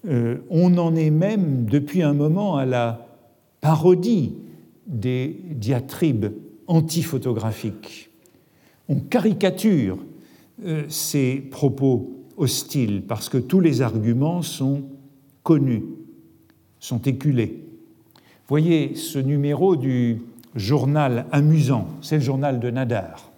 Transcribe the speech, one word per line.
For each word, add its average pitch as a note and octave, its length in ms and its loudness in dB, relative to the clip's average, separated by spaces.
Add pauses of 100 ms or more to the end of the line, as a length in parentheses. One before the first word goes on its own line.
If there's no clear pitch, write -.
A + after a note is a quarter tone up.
Euh, A#2+ 300 0 (120)
on F3+ 280 4
en E3 180 2
est D#3+ 140 2
même, D#3+ 560 2
depuis D3 380 0
un D3 100 2
moment, D#3 440 0
à C3+ 80 0
la A#2+ 420 -2 (540)
parodie F3 760 2 (520)
des B2+ 540 -4 (100)
diatribes A#2+ 760 -2 (400)
antiphotographiques. B2+ 1400 -2 (760)
On C#3 120 0
caricature, F#3 1000 2 (680)
euh, D#3 240 -4
ces C3+ 480 -2
propos C3+ 760 0 (260)
hostiles A#2+ 680 -2
parce G#2+ 220 -8
que C3+ 80 0
tous F3+ 240 2
les C#3+ 200 4
arguments A#2+ 640 0
sont C#3 400 -2 (580)
connus, C3 440 2 (960)
sont A#2+ 220 -6
éculés. C3 640 0 (840)
Voyez D3+ 480 2
ce - 220 -8
numéro C#3+ 580 2
du B2 460 0 (340)
journal C3 760 0
Amusant, C#3+ 560 4 (140)
c'est D#3 160 -2
le D3 40 2
journal C3+ 380 0
de B2 100 -2
Nadar. A#2 680 -4